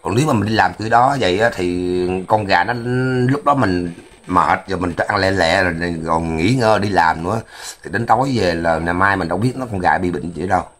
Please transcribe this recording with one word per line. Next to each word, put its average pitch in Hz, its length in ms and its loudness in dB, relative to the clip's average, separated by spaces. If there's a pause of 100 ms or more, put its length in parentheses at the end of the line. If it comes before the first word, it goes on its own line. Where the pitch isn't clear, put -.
Còn 85 120 -4
nếu 139 120 2
mà 156 60 0
mình 104 160 0
đi 110 60 -2
làm 95 240 2
kiểu 107 100 -6
đó 123 320 4
vậy 92 180 2
á, 117 160 2
thì 90 720 -2
con 107 160 2
gà 92 200 2
nó 107 80 -4 (600)
lúc 143 120 -2
đó 143 100 2
mình 90 400 0 (320)
mệt 90 420 0
rồi 95 100 -4
mình 87 180 -2
cho 104 120 0
ăn 104 80 -2
lẹ 95 140 2
lẹ 92 340 2
rồi, 85 380 -2
rồi 82 180 0
nghỉ 82 340 0
ngơi 110 240 2
đi 104 100 -2
làm 82 360 2
nữa, 107 160 -2 (420)
thì 76 80 -14
đến 104 160 -4
tối 127 280 2
về 92 200 2
là 82 240 0
ngày 85 160 -2
mai 98 220 2
mình 87 120 -4
đâu 87 100 -2
biết 120 180 0
nó 131 140 -6
con 101 100 -4
gà 82 180 2
bị 90 120 0
bệnh 87 220 -6
gì 80 140 -6
đâu. 92 160 0 (180)